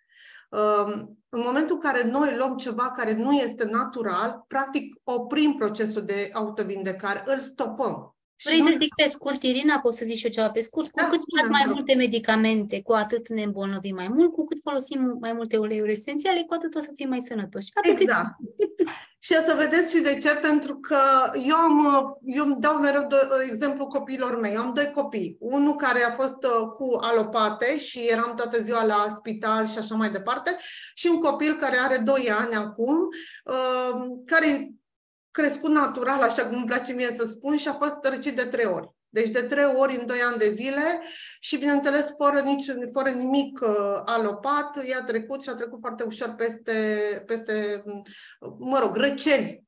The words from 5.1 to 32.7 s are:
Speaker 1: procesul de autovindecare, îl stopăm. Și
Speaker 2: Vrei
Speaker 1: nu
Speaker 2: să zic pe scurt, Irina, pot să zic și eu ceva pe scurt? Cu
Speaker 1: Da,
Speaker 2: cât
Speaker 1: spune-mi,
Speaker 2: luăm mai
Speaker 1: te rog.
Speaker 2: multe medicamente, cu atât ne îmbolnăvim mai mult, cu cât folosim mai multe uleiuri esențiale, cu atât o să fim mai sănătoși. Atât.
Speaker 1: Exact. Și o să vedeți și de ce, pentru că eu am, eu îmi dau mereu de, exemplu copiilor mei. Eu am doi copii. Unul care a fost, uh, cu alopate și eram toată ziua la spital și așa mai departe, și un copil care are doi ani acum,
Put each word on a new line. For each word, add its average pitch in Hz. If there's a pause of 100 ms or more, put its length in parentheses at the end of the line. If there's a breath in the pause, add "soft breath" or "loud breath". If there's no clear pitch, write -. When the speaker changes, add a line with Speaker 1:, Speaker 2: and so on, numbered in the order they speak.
Speaker 1:
procesul 214
de 202
autovindecare, 202
îl 269
stopăm. 220 (200)
Și -
Speaker 2:
Vrei 330
Speaker 1:
nu 294
Speaker 2:
să 330
zic 294
pe 302
scurt, 277
Irina, 269
pot 233
să 233
zic 226
și 226
eu 233
ceva 220
pe 226
scurt? 302
Cu 302
Speaker 1:
Da, 339
Speaker 2:
cât 330
Speaker 1:
spune-mi, 302
Speaker 2:
luăm -
mai 277
Speaker 1:
te 269
rog. 262
Speaker 2:
multe 269
medicamente, 220
cu 226
atât 220
ne 220
îmbolnăvim 196
mai 185
mult, 320
cu 320
cât 302
folosim 262
mai 226
multe 226
uleiuri 214
esențiale, 302
cu 339
atât 330
o 311
să 294
fim 277
mai 254
sănătoși. 208
Atât. 403
Speaker 1:
Exact. 214 (840 loud breath)
Și -
o -
să 320
vedeți 320
și 302
de 277
ce, 294
pentru 294
că 285 (320)
eu 285
am, 302 (440)
eu 269
îmi 277
dau 302
mereu 285
de, 277 (300)
exemplu 277
copiilor 254
mei. 208
Eu 220
am 247
doi 285
copii. 226
Unul 285
care 254
a 233
fost, 262
uh, 226
cu 254
alopate 226
și 240
eram 233
toată 233
ziua 220
la 214
spital 220
și 220
așa 214
mai 220
departe, 240 (380 loud breath)
și -
un 330
copil 302
care 262
are 254
doi 247
ani 226
acum, 226 (480 loud breath)